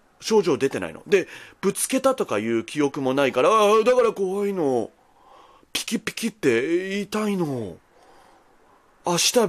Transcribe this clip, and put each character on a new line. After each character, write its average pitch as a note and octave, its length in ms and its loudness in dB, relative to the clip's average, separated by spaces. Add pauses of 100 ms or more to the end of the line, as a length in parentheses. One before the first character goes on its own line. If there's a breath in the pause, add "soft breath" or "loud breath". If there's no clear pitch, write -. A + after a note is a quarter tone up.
(200)
症 G#3+ 220 2
状 E3 140 2
出 C3+ 140 0
て G#2+ 100 -6
な F2 80 -6
い D#2+ 60 -12
の。 - 120 -18
で、 F#3 200 2 (340 loud breath)
ぶ F#3+ 120 0
つ - 160 -4
け C4 120 0
た C4 140 2
と A3 120 -4
か G#2+ 120 -2
い G#2+ 80 -2
う A2+ 180 0
記 - 160 -8
憶 C#3+ 220 -2
も C3 120 0
な C#3 120 2
い B2+ 60 0
か B2 100 2
ら、 D#3+ 80 6
あ G#3+ 240 4
あ、 A3 100 4
だ B3 100 4
か B3 80 4
ら A3 100 2
怖 G3 340 -4
い G3+ 60 -2
の。 C#3 380 0 (800 soft breath)
ピ - 120 -6
キ A3 140 -4
ピ - 160 -10
キ - 140 -8
っ - 20 -6
て E3+ 680 -2
痛 G#3 280 -4
い G3+ 80 -2
の。 B2+ 400 -6 (1300 soft breath)
明 F3 140 0
日 - 200 2 (100)